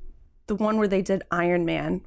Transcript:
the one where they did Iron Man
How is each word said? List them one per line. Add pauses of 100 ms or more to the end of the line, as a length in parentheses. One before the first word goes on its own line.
(460)
the
one
where
they
did
Iron
Man